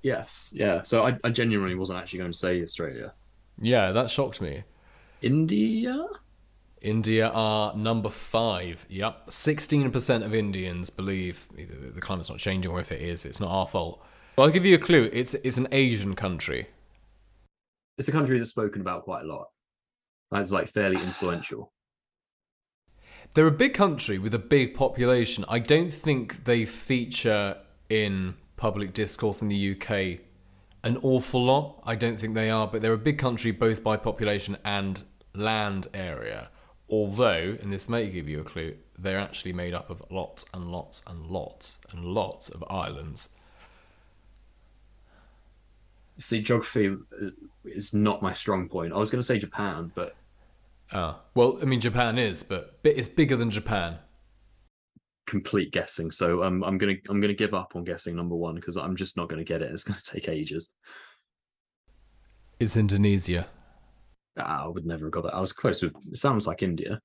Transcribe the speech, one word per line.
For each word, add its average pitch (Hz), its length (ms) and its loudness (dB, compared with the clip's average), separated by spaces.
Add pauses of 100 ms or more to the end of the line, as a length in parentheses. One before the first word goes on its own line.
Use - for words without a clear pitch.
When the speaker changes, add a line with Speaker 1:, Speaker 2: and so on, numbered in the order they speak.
Speaker 1:
Yes, - 520 -4
yeah. 98 280 2
So 113 240 4
I, 127 180 2
I 120 60 2
genuinely 110 440 2
wasn't 92 240 -4
actually 90 200 -10
going 90 120 -4
to 85 60 -8
say 90 260 0
Australia. - 520 -8 (440)
Speaker 2:
Yeah, 110 340 4
that 117 180 2
shocked 101 320 -2
me. 73 220 -6 (580)
Speaker 1:
India? 220 840 2 (760)
Speaker 2:
India 110 480 2
are 107 440 0
number 107 360 0
five. 90 800 -2
Yep. 98 400 -6
Sixteen 151 600 2
percent 120 320 2
of 104 120 -4
Indians 92 560 -2
believe 95 580 -6 (100)
either 69 320 -12
the 60 120 -10
climate's 90 260 -6
not 57 100 -10
changing, 95 320 -2
or 87 100 -4
if - 120 -6
it 80 80 -6
is, 85 240 -6
it's 65 160 -6
not 92 100 -2
our 92 160 2
fault. 85 380 -4 (320)
But 135 60 8
I'll 156 80 10
give 180 160 4
you 190 80 10
a 160 40 8
clue. 135 340 8
It's, 123 240 0
it's 127 200 0
an 127 160 0
Asian 113 420 2
country. 80 540 -4 (1300)
Speaker 1:
It's 131 120 -2
a 139 40 0
country 131 260 4
that's 117 120 -2
spoken 104 320 -4
about 87 220 -6
quite - 180 -8
a 78 40 -10
lot. 73 200 -10 (840)
That's, 98 200 -2
like, 95 160 2
fairly 95 340 2
influential. 90 720 -4 (1600)
Speaker 2:
They're 156 120 10
a 151 60 8
big 269 200 4
country 143 460 2
with 104 160 -2
a 117 40 0
big 131 360 4
population. 123 760 2
I 117 120 0
don't 156 320 4
think 131 520 -2
they 117 200 4
feature 107 920 0 (300)
in 98 460 0 (340)
public 98 260 -4
discourse 107 480 0
in 107 60 -2
the 101 140 0 (100)
U - 20 -2
K 95 460 -2 (640)
an 117 200 0
awful 127 500 2
lot. 147 300 0 (100)
I - 100 2
don't 117 160 0
think 110 160 -4
they 110 160 2
are, 110 160 2
but 104 140 -4
they're 113 220 4
a 143 80 2
big 147 80 0
country 120 320 0
both 110 320 2
by 110 140 2
population 104 680 -2
and 98 380 -2 (320)
land 104 580 -2
area. 57 560 -8 (400)
Although, 104 720 2
and 101 120 -8
this 95 160 -6
may 117 200 0
give 87 240 -8
you 76 80 -6
a 78 120 -8
clue, 80 240 -8 (220)
they're 95 280 -2
actually - 260 -10
made 87 220 -6
up 87 160 -8
of 85 200 -14
lots - 440 -8
and 92 80 -10 (140)
lots - 300 -12
and 85 200 -14
lots - 520 -8 (120)
and 87 140 -12
lots 92 440 -4
of - 220 -10
islands. 73 500 -6 (3000)
Speaker 1:
See, 113 220 0
geography, 110 480 2
uh, 98 420 -6 (340)
is - 280 -6
not 104 300 2
my 92 100 0
strong 92 360 -2
point. 82 260 -4
I 95 40 0
was 107 120 2
gonna 123 200 0
say 117 80 4
Japan, 87 560 -6
but - 220 -8 (760)
Speaker 2:
Ah, 82 280 -4 (140)
well, 123 280 6
I - 20 -2
mean, 131 160 2
Japan 117 380 0
is, 107 240 0
but - 400 -8
bi-, 151 160 6
it's 117 100 -2
bigger 139 280 4
than 117 140 0
Japan. 95 480 -2 (1300)
Speaker 1:
Complete 95 460 0
guessing. 82 380 -2
So, - 160 0 (200)
um, 92 160 0
I'm 95 140 0
gonna, 98 220 2 (100)
I'm 101 140 2
gonna 104 220 2
give 101 100 0
up 92 200 -4
on 87 100 -6
guessing 85 300 -6
number 85 220 -4
one 85 240 -4
'cause 87 160 -8
I'm 90 180 -4
just 92 220 -4
not 85 140 -4
gonna 80 220 -6
get 82 100 -2
it. - 100 -6
It's - 100 -8
gonna - 240 -6
<laughs> - 80 -6
take - 140 -6
ages. 78 420 -6 (1900)
Speaker 2:
It's 107 160 4
Indonesia. 98 720 4 (880)
Speaker 1:
Ah, 73 300 -4
I - 20 -6
would 85 160 -8
never 80 220 -6
have 78 100 -6
got 82 80 -4
that. - 100 -4
I 92 60 -4
was 95 140 -2
close - 280 0
with, - 120 -2 (180)
it - 60 -4
sounds 113 280 2
like 87 160 -4
India. 92 420 -2